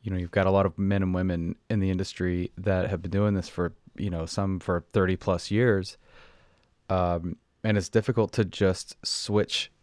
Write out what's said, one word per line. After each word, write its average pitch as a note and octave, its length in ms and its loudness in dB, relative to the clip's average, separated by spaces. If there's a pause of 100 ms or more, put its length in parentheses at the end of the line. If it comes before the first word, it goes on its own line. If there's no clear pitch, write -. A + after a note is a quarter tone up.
you G#2 80 -6
know, F#2+ 60 -2
you've F2+ 140 -4
got F#2+ 160 2
a F#2+ 40 4
lot G2 140 4
of F2+ 140 -2
men G2 240 2
and F#2 120 0
women F2 420 -2 (120)
in G#2+ 120 0
the F#2+ 100 0
industry F2+ 640 -2
that F#2 320 0
have F#2 140 -2
been E2+ 80 -6
doing G2+ 240 2
this F#2 120 -2
for, - 280 -4 (220)
you G2+ 120 -4
know, E2 160 -4
some G2 340 -2
for E2+ 240 -2 (120)
thirty F#2 220 4
plus - 340 -2
years. G2+ 480 2 (920)
Um, F2 480 0 (260)
and G#2+ 140 2
it's F#2+ 140 0
difficult A2+ 420 2
to G#2+ 140 2
just - 580 0
switch - 680 -2 (120)